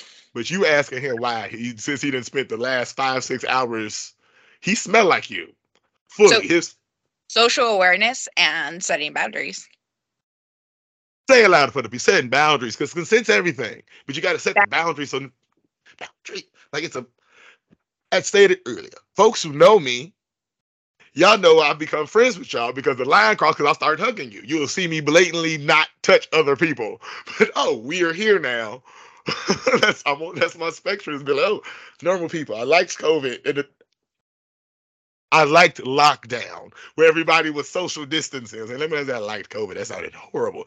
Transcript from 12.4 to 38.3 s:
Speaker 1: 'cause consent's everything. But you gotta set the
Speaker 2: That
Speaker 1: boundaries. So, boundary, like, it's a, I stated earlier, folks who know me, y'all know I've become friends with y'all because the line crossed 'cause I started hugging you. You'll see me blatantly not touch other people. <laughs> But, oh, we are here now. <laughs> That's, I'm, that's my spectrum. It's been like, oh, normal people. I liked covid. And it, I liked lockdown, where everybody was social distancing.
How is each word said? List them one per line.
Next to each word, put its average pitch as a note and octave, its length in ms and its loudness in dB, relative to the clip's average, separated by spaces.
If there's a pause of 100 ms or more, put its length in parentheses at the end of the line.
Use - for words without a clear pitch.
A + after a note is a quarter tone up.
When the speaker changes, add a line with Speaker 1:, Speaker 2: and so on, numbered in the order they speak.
Speaker 1:
'cause - 180 -8
consent's G#3+ 360 0
everything. D3 520 -2 (240)
But C3+ 100 -10
you D#3+ 60 -6
gotta F3 160 -2
set - 200 -2
the - 20 2
Speaker 2:
That G3+ 60 2
Speaker 1:
boundaries. D3 440 -4
So, C3+ 100 -6 (760)
boundary, - 460 -16 (280)
like, D#3 120 -6
it's D3+ 120 -12
a, A#2+ 100 -10 (1040)
I F#3 80 2
stated G3 460 4
earlier, G#2 240 -10 (260)
folks A3 260 4
who D#3+ 100 -6
know F3 280 8
me, C3 340 -6 (1000)
y'all G3 240 4
know E3 220 8
I've D3+ 180 0
become D3+ 280 -4
friends A3+ 320 2
with - 140 -12
y'all A#2+ 200 -4
because C3+ 260 -2
the B2+ 60 -4
line G3+ 320 4
crossed D#3 220 2
'cause D3 100 0
I D3+ 60 2
started D#3 300 -2
hugging G3 280 -6
you. G2 120 -20
You'll C#3+ 240 -4
see F#3 200 -4
me D#3+ 120 -4
blatantly D#3+ 580 -2
not D#3 300 0 (140)
touch F#3 300 2
other D3 240 2
people. B2 440 -4 (200)
<laughs> - 180 -16
But, A3 180 2
oh, F3+ 220 0
we D3+ 240 -6
are E3 100 -2
here G3+ 260 0
now. B2 440 -8 (440)
<laughs> - 540 -2
That's, G#3+ 260 0
I'm, D#3 280 -6
that's E3+ 240 -4
my E3 120 -4
spectrum. F3 460 -8
It's C#3 80 -12
been C#3 120 -2
like, D#3 100 2
oh, G3+ 160 -4 (400)
normal E3+ 260 -2
people. D3 280 -8
I A2+ 80 -6
liked E3+ 340 2
covid. C#3 480 -2
And C#3 120 -2
it, C#3+ 120 -8 (1600)
I D#3 120 6
liked E3 380 6
lockdown, A#2 880 0 (240)
where D#3+ 120 6
everybody D#3+ 420 2
was D3 180 -8
social E3 380 -8
distancing. C3 540 -8